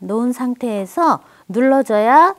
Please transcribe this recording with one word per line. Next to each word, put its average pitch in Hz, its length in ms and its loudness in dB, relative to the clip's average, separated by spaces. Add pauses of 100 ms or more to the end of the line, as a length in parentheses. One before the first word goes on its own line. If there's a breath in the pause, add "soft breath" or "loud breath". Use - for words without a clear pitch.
놓은 226 320 -4
상태에서 247 920 -4 (240 soft breath)
눌러줘야 262 920 2